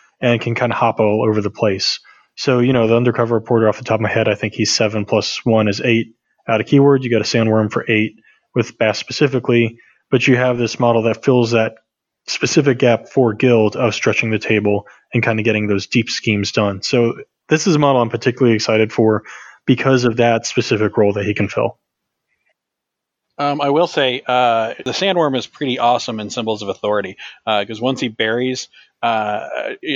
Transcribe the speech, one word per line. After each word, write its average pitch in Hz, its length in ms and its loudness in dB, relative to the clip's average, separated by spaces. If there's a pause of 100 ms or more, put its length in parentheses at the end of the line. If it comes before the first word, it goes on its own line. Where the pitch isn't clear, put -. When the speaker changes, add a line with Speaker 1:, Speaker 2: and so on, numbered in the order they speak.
(200)
Speaker 1:
and 120 200 0
can 117 140 -4
kinda 117 220 -2
hop 117 240 0
all 107 280 2
over 107 120 0
the 101 100 -4
place. - 480 -2 (380)
So, 127 240 0
you 123 120 2
know, 117 140 2
the 117 100 4
undercover 117 380 0
reporter 110 340 2
off 101 100 0
the 123 60 -14
top 110 120 -2
of 110 60 -2
my 107 60 -2
head, 110 200 0
I 104 80 0
think 104 180 -6
he's 107 180 -2
seven 107 320 -2
plus - 400 -2
one 110 220 4
is 101 140 -2
eight 113 340 0 (320)
out 113 140 0
of - 80 -4
keyword. 139 340 4
You 123 80 -4
got 110 120 2
a - 20 -2
Sandworm 110 480 0
for - 180 -4
eight 107 300 0 (340)
with - 240 -2
Bass 107 220 0
specifically, 120 800 0 (340)
but 127 160 2
you 127 80 6
have 123 220 0
this 120 200 -4
model 117 240 2
that 110 220 -2
fills 123 260 2
that 113 240 0 (540)
specific 139 500 0
gap 120 300 2
for 120 260 2
guild 110 400 2
of 117 220 -2
stretching 110 340 -2
the 107 80 -2
table 104 480 -2 (260)
and 113 120 0
kinda 110 180 -2
getting 107 240 0
those 101 220 -2
deep 117 200 0
schemes 101 440 -4
done. 101 320 -2
So 120 300 0 (340)
this 156 180 0
is 180 80 2
a 147 60 2
model 139 200 4
I'm 117 80 0
particularly 120 460 0
excited 110 380 0
for 110 320 0 (420)
because 131 380 2
of 117 140 0
that 117 280 2
specific 107 500 -2
role 101 180 2
that 101 100 -4
he 101 100 -2
can 101 140 -2
fill. 117 320 -4 (1600)
Speaker 2:
Um, 143 220 -2
I 143 100 0
will 160 180 4
say, 131 360 0
uh, 120 500 2 (100)
the 127 80 -4
Sandworm 170 440 0
is 120 120 -6
pretty 127 320 -6
awesome 120 400 0
in 104 100 -10
Symbols 110 320 -4
of 101 60 -10
Authority, 101 480 -4 (280)
uh, 104 200 -2
'cause 107 160 -12
once 127 180 -2
he 131 80 -4
buries, 120 600 -4 (340)
uh, 107 460 -4 (480)